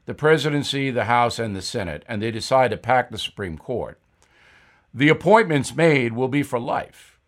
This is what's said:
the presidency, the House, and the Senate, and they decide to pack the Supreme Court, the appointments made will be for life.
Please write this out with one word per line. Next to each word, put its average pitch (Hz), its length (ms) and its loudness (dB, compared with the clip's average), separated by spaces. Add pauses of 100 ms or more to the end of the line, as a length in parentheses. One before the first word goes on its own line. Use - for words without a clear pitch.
the - 80 -8
presidency, 147 800 0
the 117 160 -2
House, 120 320 2
and 110 180 -6
the 92 60 -8
Senate, 90 440 -8
and 110 140 -8
they 113 100 -4
decide 120 400 2
to 107 60 -4
pack 120 340 0
the 110 80 -10
Supreme 87 380 -8
Court, - 420 -10 (920)
the 135 160 2
appointments 156 640 4
made 139 380 4
will 123 160 -2
be 139 140 -2
for 127 180 -4
life. - 680 -8